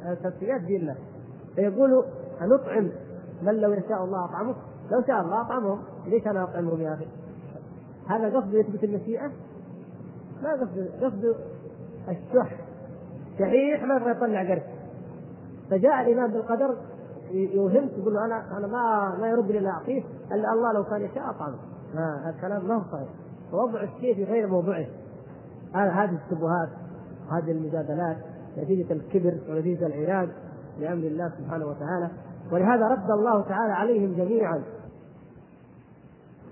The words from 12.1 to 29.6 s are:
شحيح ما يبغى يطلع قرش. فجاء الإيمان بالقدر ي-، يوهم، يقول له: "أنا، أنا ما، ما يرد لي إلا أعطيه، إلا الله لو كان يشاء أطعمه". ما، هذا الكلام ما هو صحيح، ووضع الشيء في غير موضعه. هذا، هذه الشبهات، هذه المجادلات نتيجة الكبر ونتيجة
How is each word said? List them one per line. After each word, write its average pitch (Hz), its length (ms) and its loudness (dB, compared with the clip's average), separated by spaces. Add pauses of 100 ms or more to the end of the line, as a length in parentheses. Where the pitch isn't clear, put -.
شحيح 269 440 4
ما 269 120 2
يبغى 240 160 2
يطلع 208 420 2
قرش. 165 100 0 (1080)
فجاء 254 320 6
الإيمان 240 300 6
بالقدر 226 440 2 (560)
ي-، 190 240 0
يوهم، 196 420 6
يقول 208 160 2
له: 208 120 2
"أنا، 220 320 -4
أنا 202 100 -4
ما، 214 540 2
ما 226 80 2
يرد 226 220 4
لي 214 60 2
إلا 190 120 2
أعطيه، 202 340 -2 (280)
إلا 214 220 2
الله 226 200 4
لو 202 100 4
كان 208 180 -2
يشاء 240 280 -4
أطعمه". 151 280 -6 (380)
ما، 156 280 -2
هذا 160 120 -6
الكلام 190 320 -4
ما 226 80 2
هو 214 60 2 (100)
صحيح، 135 180 -6 (440)
ووضع 220 300 0
الشيء 233 320 0
في 196 80 0
غير 208 240 2
موضعه. 175 380 2 (880)
هذا، 196 160 4
هذه 175 360 2
الشبهات، 165 440 0 (640)
هذه 165 200 0
المجادلات 160 640 -2 (400)
نتيجة 170 360 2
الكبر 170 460 2 (100)
ونتيجة 160 380 0